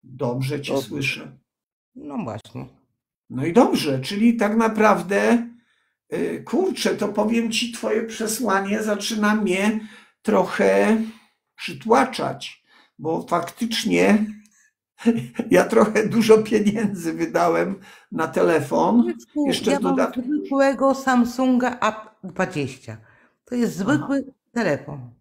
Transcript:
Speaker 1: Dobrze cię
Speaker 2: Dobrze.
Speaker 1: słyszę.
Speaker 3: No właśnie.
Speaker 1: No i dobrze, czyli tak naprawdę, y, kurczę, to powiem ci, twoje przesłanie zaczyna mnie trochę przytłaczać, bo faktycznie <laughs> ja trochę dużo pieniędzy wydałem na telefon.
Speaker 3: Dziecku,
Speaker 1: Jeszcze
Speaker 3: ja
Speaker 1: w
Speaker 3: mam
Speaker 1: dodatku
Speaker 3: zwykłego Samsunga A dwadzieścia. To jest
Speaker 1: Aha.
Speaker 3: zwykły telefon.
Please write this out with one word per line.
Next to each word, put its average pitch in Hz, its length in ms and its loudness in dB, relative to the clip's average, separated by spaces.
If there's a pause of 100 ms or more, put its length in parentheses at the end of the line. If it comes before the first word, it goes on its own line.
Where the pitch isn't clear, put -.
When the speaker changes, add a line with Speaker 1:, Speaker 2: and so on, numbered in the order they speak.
Speaker 1:
Dobrze 131 580 -6
cię 135 120 -6
Speaker 2:
Dobrze. 131 140 -2
Speaker 1:
słyszę. 143 500 -8 (580)
Speaker 3:
No 254 280 -12
właśnie. 120 420 -10 (640)
Speaker 1:
No 131 160 -6
i 170 80 -2
dobrze, 208 460 2
czyli 220 380 2
tak 214 200 0
naprawdę, 214 920 2 (640)
y, 170 340 -6
kurczę, 262 480 -2
to 202 120 -4
powiem 220 440 -2
ci, 233 200 -4
twoje 220 320 -4
przesłanie 208 800 -2
zaczyna 214 520 0
mnie 208 440 0 (420)
trochę 202 760 2 (580)
przytłaczać, 175 1080 -2 (360)
bo 165 280 -4
faktycznie 185 1000 2 (800)
<laughs> - 460 -2
ja 180 120 8
trochę 214 440 4
dużo 220 300 6
pieniędzy 202 760 0
wydałem 170 680 0 (320)
na 160 160 -2
telefon. 175 800 2
Speaker 3:
Dziecku, 294 400 -4
Speaker 1:
Jeszcze - 240 -2
Speaker 3:
ja 277 80 0
Speaker 1:
w - 20 -2
Speaker 3:
mam 269 140 0
Speaker 1:
dodatku 254 260 -2
Speaker 3:
zwykłego 269 760 0
Samsunga 247 840 0
A - 420 -4
dwadzieścia. 156 760 -6 (480)
To 247 100 -10
jest 196 260 -2
Speaker 1:
Aha. 220 120 0
Speaker 3:
zwykły 277 400 -2 (180)
telefon. 143 580 -4 (120)